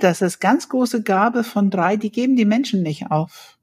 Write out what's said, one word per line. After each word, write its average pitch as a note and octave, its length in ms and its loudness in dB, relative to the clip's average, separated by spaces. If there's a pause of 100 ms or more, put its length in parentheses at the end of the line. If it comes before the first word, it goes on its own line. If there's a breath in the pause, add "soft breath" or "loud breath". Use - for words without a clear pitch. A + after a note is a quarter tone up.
das, F3+ 200 2
das F3+ 200 -2
ganz A#3+ 300 0
große B3 320 0
Gabe A3 420 0
von G3+ 260 0
drei, F#3 260 0
die G#3+ 140 -4
geben B3+ 260 0
die A3 100 4
Menschen G#3+ 360 0
nicht D#3 280 -6
auf. - 520 -4